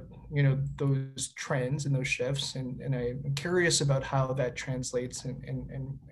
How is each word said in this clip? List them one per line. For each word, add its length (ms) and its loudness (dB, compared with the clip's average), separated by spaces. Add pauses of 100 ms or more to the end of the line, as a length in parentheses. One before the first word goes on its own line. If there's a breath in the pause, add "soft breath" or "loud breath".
(320)
you 100 4
know, 160 6 (180)
those 600 0
trends 480 0
and 100 2
those 140 0
shifts, 480 -2
and, 240 -6
and 140 0
I'm 420 -2
curious 440 4
about 220 4
how 300 2
that 240 0
translates 680 -4
and, 180 -6
and, 260 -6
and, 280 -6 (140)